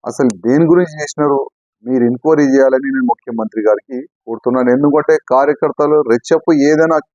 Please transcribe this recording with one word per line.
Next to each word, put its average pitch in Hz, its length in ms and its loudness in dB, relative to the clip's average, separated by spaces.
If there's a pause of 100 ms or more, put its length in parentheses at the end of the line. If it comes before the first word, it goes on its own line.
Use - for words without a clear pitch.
అసలు 123 260 -2 (160)
దేని 147 260 2
గురించి 175 300 -2
చేసినారు 143 380 -2 (460)
మీరు 123 240 0
ఎంక్వైరీ 147 440 0
చేయాలని 135 400 2
నేను 127 180 -2
ముఖ్యమంత్రి 113 560 -6
గారికి 107 300 -2 (280)
కోరుతున్నాను. 123 500 -2
ఎందుకంటే 147 400 2 (180)
కార్యకర్తలు 147 640 0 (140)
రెచ్చప్పు 156 400 0 (180)
ఏదైనా 160 280 2 (180)